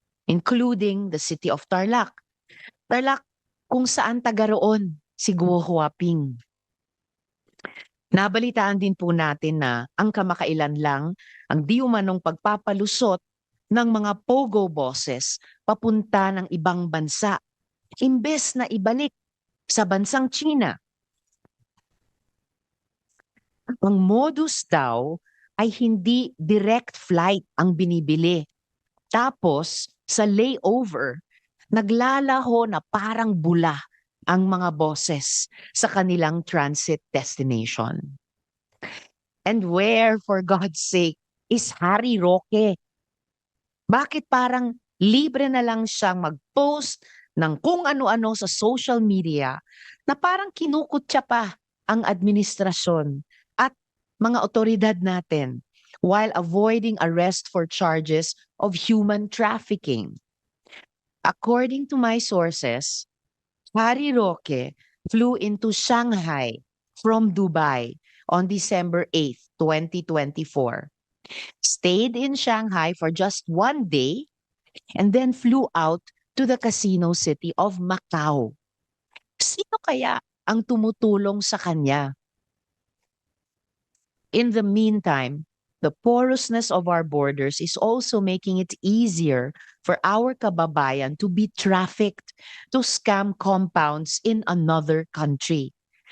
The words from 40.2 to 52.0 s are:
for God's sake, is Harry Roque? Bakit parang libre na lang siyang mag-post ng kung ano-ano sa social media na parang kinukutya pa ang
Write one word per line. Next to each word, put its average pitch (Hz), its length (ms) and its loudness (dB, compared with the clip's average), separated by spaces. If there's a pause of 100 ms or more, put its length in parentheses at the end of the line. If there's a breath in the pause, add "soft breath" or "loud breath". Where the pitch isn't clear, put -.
for 190 200 -2
God's 185 400 0
sake, 175 360 0 (320)
is - 280 -2
Harry 214 400 2
Roque? 185 600 2 (1080)
Bakit 277 400 0
parang 247 480 0 (240)
libre 269 480 2
na 262 160 0
lang 226 240 -2
siyang 185 400 -2
mag-post 285 800 -4 (320 soft breath)
ng 156 240 0
kung 349 240 0
ano-ano 226 480 0
sa 202 160 -6
social 240 480 0
media 160 640 0 (480 loud breath)
na 285 80 -2
parang 381 320 -2
kinukutya 294 720 -2
pa 226 320 -2 (320)
ang 220 160 2